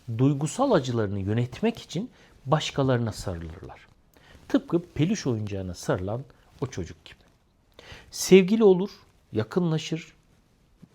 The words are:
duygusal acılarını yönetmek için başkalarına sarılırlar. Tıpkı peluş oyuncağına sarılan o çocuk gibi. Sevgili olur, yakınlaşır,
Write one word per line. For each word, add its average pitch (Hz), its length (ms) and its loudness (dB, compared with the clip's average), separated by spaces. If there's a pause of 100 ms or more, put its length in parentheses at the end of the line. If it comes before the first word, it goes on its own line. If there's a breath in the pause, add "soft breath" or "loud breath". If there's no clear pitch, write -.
(180)
duygusal 151 540 2
acılarını 117 480 0
yönetmek 120 580 -2
için 202 320 -8 (360 soft breath)
başkalarına 131 680 0
sarılırlar. - 760 -12 (600 soft breath)
Tıpkı - 340 0 (120)
peluş 185 320 0
oyuncağına 101 480 -4
sarılan 110 500 -4 (360 soft breath)
o 127 60 -4
çocuk - 380 -10
gibi. - 140 -20 (920 loud breath)
Sevgili 196 540 6
olur, 190 260 6 (420)
yakınlaşır, 160 800 -4 (800)